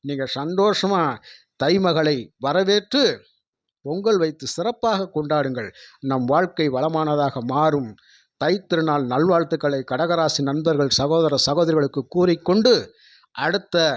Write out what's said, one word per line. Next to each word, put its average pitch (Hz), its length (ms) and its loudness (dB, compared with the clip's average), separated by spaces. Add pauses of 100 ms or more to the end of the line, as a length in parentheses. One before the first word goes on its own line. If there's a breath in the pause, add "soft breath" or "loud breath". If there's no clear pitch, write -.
நீங்க 139 200 -6 (140)
சந்தோஷமா 190 640 0 (580 loud breath)
தைமகளை 156 560 2 (220)
வரவேற்று 196 640 0 (840)
பொங்கல் 196 380 0
வைத்து 156 320 -4
சிறப்பாக 208 600 -2
கொண்டாடுங்கள். 139 520 -2 (420 loud breath)
நம் 127 220 0
வாழ்க்கை 170 360 0
வளமானதாக 147 760 -2 (100)
மாறும். 143 400 0 (480 soft breath)
தை 160 140 0 (120)
திருநாள் 156 400 0
நல்வாழ்த்துக்களை 151 760 0 (100)
கடகராசி 160 520 0
நண்பர்கள் 143 580 0
சகோதர 151 340 2 (140)
சகோதரிகளுக்கு 151 600 0
கூறிக்கொண்டு 180 640 2 (600 soft breath)
அடுத்த 175 420 -4 (200)